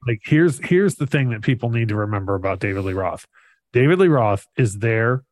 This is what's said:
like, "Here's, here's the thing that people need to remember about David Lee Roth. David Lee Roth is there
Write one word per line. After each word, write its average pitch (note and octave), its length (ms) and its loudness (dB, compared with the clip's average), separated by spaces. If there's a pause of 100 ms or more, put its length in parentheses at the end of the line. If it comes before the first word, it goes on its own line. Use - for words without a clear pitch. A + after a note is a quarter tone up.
like, A2+ 160 -2
"Here's, D#3 420 2
here's F#3 300 2
the D3 100 -4
thing C3+ 240 0
that A2 120 -6
people A#2+ 280 -2
need A#2 200 0
to G#2+ 40 -2
remember G#2 400 -4
about F#2+ 240 -4
David G2 260 -4
Lee F#2+ 80 -4
Roth. F#2 320 -6 (480)
David E3+ 280 4
Lee F#3+ 80 6
Roth A2+ 480 2
is G#2 220 0
there A2+ 540 0